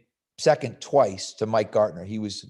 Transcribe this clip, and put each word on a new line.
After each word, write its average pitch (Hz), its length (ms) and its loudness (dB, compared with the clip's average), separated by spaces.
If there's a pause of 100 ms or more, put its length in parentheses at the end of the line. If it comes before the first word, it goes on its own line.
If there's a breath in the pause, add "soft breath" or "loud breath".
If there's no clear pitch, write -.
(380)
second 143 420 2
twice 104 540 0
to 107 120 -4
Mike 110 260 0
Gartner. 90 320 0
He 110 140 -8
was 104 320 -8